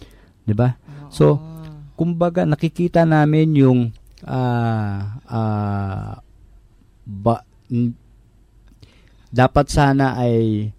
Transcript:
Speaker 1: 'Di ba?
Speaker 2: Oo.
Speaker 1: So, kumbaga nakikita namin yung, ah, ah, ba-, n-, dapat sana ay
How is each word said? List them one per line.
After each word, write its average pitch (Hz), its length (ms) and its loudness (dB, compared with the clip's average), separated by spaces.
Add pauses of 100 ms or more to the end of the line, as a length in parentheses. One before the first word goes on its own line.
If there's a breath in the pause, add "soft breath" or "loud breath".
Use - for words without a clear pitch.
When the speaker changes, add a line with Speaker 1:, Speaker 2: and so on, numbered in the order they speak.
(460 soft breath)
Speaker 1:
'Di 110 80 0
ba? 120 160 2
Speaker 2:
Oo. 143 400 -12
Speaker 1:
So, 151 160 2 (680)
kumbaga 175 540 -2
nakikita 165 560 0
namin 156 540 4
yung, 131 240 6 (420)
ah, 113 1040 -4
ah, 104 960 -4 (800)
ba-, 104 400 -4 (240)
n-, 120 320 -4 (1300 soft breath)
dapat 131 400 2
sana 139 480 2
ay 113 640 0